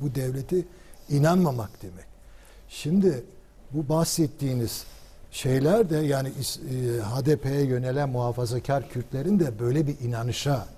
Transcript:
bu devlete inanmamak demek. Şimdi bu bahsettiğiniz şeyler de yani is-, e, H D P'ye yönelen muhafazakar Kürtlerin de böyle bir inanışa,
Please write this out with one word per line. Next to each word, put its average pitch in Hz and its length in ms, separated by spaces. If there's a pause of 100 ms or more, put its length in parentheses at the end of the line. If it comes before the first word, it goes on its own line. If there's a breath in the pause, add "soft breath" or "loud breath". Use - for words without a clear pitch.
bu 139 140
devlete 135 420 (520 loud breath)
inanmamak 147 600 (120)
demek. 90 240 (640 soft breath)
Şimdi 160 540 (480)
bu 139 180
bahsettiğiniz 143 960 (480 loud breath)
şeyler 151 580
de 160 80
yani 139 320 (120)
is-, 123 560
e, 117 40
H 120 240
D 151 120
P'ye 139 280
yönelen 127 440
muhafazakar 123 800
Kürtlerin 143 500
de 123 200
böyle 131 280
bir 143 120
inanışa, 120 680 (120)